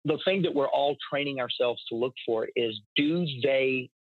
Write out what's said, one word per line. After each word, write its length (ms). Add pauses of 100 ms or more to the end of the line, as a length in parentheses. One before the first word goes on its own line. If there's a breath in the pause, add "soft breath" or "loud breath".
the 200
thing 180
that 120
we're 140
all 280 (120)
training 320
ourselves 480
to 60
look 200 (120)
for 300
is, 240 (160)
do 300 (180)
they 440 (120)